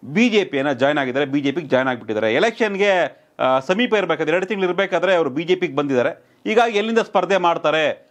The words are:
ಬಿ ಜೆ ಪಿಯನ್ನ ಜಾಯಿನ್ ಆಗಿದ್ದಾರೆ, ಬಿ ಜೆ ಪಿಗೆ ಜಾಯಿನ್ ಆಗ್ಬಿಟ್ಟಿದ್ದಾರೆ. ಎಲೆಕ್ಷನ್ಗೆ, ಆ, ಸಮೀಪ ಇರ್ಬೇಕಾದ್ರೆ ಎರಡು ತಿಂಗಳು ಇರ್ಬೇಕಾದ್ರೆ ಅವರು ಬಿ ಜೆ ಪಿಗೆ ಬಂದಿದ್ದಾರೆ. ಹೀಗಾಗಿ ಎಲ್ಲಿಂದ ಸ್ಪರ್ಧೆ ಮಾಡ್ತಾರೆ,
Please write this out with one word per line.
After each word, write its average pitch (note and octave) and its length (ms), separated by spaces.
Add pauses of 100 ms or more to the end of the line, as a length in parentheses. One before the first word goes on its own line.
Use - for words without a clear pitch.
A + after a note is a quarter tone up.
ಬಿ G3+ 240
ಜೆ G#3 160
ಪಿಯನ್ನ C#3+ 280
ಜಾಯಿನ್ C#3 260
ಆಗಿದ್ದಾರೆ, C3+ 280
ಬಿ C#3 140
ಜೆ C#3 120
ಪಿಗೆ D#3 160
ಜಾಯಿನ್ C3+ 220
ಆಗ್ಬಿಟ್ಟಿದ್ದಾರೆ. A2 440
ಎಲೆಕ್ಷನ್ಗೆ, G3 880 (180)
ಆ, C3 200
ಸಮೀಪ G#3+ 340
ಇರ್ಬೇಕಾದ್ರೆ E3 420
ಎರಡು F#3 100
ತಿಂಗಳು G3 200
ಇರ್ಬೇಕಾದ್ರೆ F#3 480
ಅವರು E3 160
ಬಿ D3 140
ಜೆ E3+ 100
ಪಿಗೆ F3 200
ಬಂದಿದ್ದಾರೆ. C#3 360 (360)
ಹೀಗಾಗಿ A3 320
ಎಲ್ಲಿಂದ A3 200
ಸ್ಪರ್ಧೆ G3 380
ಮಾಡ್ತಾರೆ, D#3 760